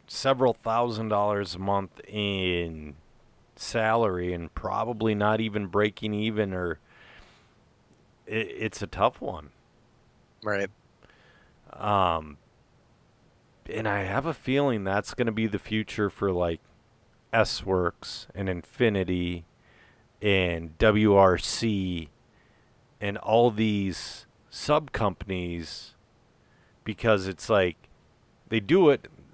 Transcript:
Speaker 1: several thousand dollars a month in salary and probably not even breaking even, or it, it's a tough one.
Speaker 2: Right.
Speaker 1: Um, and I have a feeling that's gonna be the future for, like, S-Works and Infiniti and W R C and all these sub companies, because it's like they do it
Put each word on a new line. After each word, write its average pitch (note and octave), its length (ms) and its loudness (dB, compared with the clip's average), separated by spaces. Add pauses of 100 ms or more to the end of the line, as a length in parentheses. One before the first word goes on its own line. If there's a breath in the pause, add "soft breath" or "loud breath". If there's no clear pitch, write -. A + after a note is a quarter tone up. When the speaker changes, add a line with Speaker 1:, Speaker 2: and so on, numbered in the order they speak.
Speaker 1:
several C3 480 0
thousand A2+ 540 -2
dollars G2+ 480 0
a - 20 -12
month G2 480 -4
in F2+ 880 -2 (600)
salary A2 800 0
and E2+ 220 -8
probably A2 600 -2
not G#2+ 260 2
even G#2 260 -4
breaking G#2 480 0
even, G#2 380 0
or F2+ 280 -4 (1500 soft breath)
it, A2 220 -4
it's G#2 340 -8
a G2+ 40 -8
tough G#2+ 340 -2
one. D2+ 300 -10 (920)
Speaker 2:
Right. G2+ 280 -2 (1000 soft breath)
Speaker 1:
Um, E2 680 0 (1300)
and G#2+ 160 -6
I G2+ 180 -2
have G#2+ 220 -4
a D#3+ 80 -4
feeling C3 500 0
that's G2 300 -2
gonna A#2 180 -2
be A2 140 0
the G2+ 120 -2
future G#2+ 520 -2
for, G2 220 -2
like, F2 280 0 (720)
S-Works F#2+ 1000 0
and G2 140 -4
Infiniti F2+ 960 0 (760 soft breath)
and F2 580 0
W G#2+ 380 6
R F#2+ 200 8
C F#2 720 -4 (920 soft breath)
and G2+ 180 -6
all A#2 320 4
these G#2 760 -2 (240)
sub D3+ 420 -2
companies, F2+ 1000 -6 (920 soft breath)
because G#2+ 420 2
it's F#2+ 220 -8
like F#2+ 400 2 (600)
they A2+ 120 0
do D#3 300 4
it - 180 0 (260)